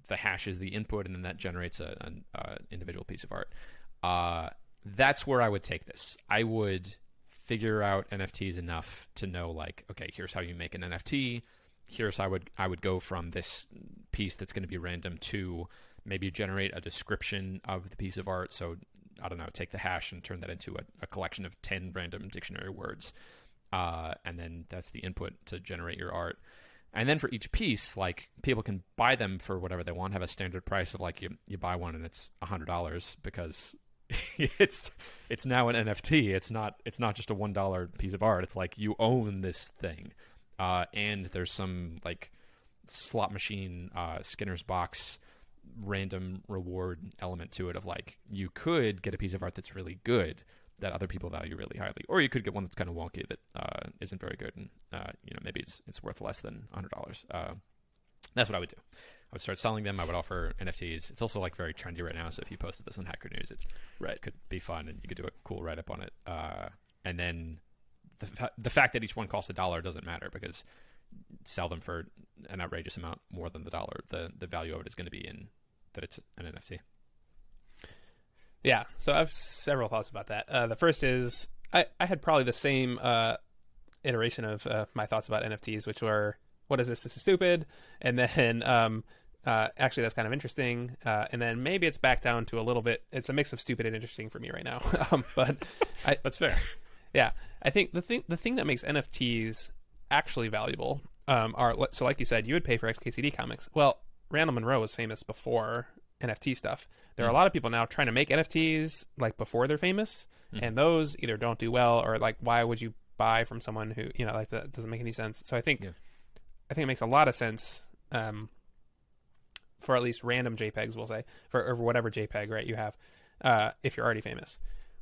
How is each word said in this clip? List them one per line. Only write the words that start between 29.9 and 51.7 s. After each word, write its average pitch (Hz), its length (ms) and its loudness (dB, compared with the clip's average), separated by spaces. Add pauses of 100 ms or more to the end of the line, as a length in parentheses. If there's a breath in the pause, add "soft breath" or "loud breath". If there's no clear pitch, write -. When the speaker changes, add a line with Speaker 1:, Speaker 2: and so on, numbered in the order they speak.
Speaker 1:
want, 92 220 -4
have 95 80 -2
a 87 60 -2
standard 92 380 -6
price 98 300 0
of, 95 60 -8
like, 87 200 -6
you, 95 240 -8
you 95 140 -8
buy 90 160 0
one 85 180 -4
and 80 120 -8
it's - 260 -12 (100)
a 92 60 -6
hundred 85 180 -4
dollars 87 560 -4
because - 540 -6 (340)
<laughs> - 60 0 (220)
it's, - 540 4 (380 loud breath)
it's 117 160 -4
now 127 220 6
an 120 80 4
N 110 120 2
F 104 140 0
T. 135 300 6
It's 95 200 0
not, 110 340 -4
it's - 140 -8
not 110 160 2
just - 140 -6
a 113 60 0
one 101 180 -2
dollar 92 340 0
piece 92 260 -2
of 98 100 -2
art. 98 200 6
It's - 120 -6
like 92 220 -4
you 107 200 0
own 110 440 4
this 92 260 -4 (120)
thing. 85 340 -8 (440 soft breath)
Uh, 90 360 2
and 104 340 -2
there's 90 240 -4
some, 90 540 -4
like, - 260 -10 (560 soft breath)
slot 101 460 -2
machine, 92 600 -6
uh, 82 280 -4
Skinner's 92 420 -6
box - 560 -2 (640 soft breath)
random 95 640 -4
reward 90 520 -4 (200)
element 90 340 -6
to 90 160 -4
it 87 60 -4
of, 92 80 -8
like, - 360 -10 (100)
you 98 240 -4
could 117 480 2
get 101 120 -4
a - 40 -4
piece 92 160 -2
of 92 100 -4
art 87 120 -4
that's - 200 -12
really 90 300 -10
good 104 380 4 (360 soft breath)
that 95 140 -2
other 90 140 -2
people 90 220 -6
value 82 260 -6
really - 220 -8